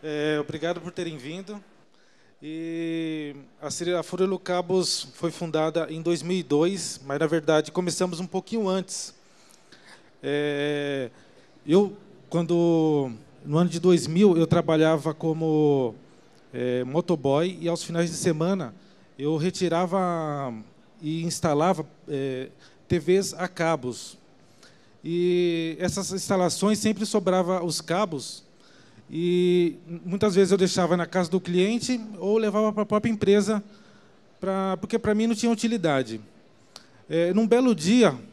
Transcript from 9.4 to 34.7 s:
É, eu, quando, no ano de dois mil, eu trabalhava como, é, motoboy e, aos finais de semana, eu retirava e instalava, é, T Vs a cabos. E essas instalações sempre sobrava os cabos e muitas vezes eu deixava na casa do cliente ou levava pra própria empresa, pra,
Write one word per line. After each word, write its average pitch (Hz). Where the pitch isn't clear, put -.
É, 143
eu, 196
quando, 165
no 147
ano 175
de 160
dois 175
mil, 175
eu 165
trabalhava 160
como, 151
é, 123
motoboy 156
e, 165
aos 165
finais 170
de 165
semana, 165
eu 151
retirava 165
e 160
instalava, 160
é, 135
T 175
Vs 185
a 180
cabos. 143
E 170
essas 180
instalações 190
sempre 214
sobrava 185
os 165
cabos 165
e 175
muitas 196
vezes 190
eu 202
deixava 180
na 175
casa 180
do 180
cliente 208
ou 196
levava 214
pra 208
própria 214
empresa, 208
pra, 190